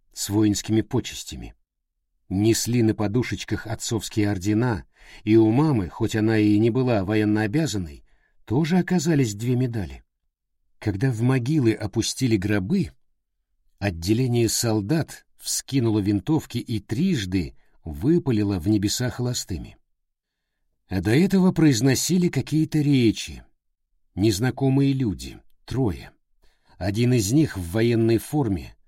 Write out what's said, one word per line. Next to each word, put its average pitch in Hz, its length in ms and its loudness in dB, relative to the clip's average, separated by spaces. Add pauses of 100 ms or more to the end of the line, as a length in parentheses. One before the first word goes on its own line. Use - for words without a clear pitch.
(120)
с - 160 -10
воинскими 107 540 2
почестями. - 720 -8 (720)
Несли 110 540 2
на 110 120 4
подушечках 104 720 -4
отцовские 107 640 -4
ордена, 107 540 -2 (400)
и 107 120 4
у 110 140 6
мамы, 123 380 2
хоть 110 280 -4
она 110 200 2
и 104 220 4
не 113 100 4
была 120 340 0
военнообязанной, 107 1000 -2 (400)
тоже 156 320 0
оказались 160 580 2
две 120 220 -2
медали. 110 480 -4 (760)
Когда 107 320 -2
в 113 120 -4
могилы 127 500 2
опустили 110 640 -2
гробы — 104 540 -2 (880)
Отделение 110 680 0
солдат 113 800 -2 (100)
вскинуло 117 640 -2
винтовки 104 580 -2
и 110 240 -6
трижды 127 760 -2 (280)
выпалило 104 760 0
в 82 100 -4
небеса 107 420 0
холостыми. 117 680 -8 (1120)
А 92 140 -4
до 107 120 2
этого 185 380 4
произносили 156 760 2
какие-то 156 520 -2
речи. 123 640 0 (680)
Незнакомые 127 800 0
люди, 104 440 -6 (280)
трое. 110 440 -4 (680)
Один 110 340 2
из 110 200 2
них 147 260 4
в 85 120 -6
военной 113 460 4
форме, 107 580 -2 (120)